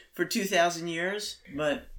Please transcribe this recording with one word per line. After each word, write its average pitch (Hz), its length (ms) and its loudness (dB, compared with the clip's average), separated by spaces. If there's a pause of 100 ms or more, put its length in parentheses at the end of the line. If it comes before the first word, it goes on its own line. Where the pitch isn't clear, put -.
(140)
for 175 120 0
two 196 200 0
thousand 170 420 4
years, 180 500 -4 (180)
but 147 280 0 (160)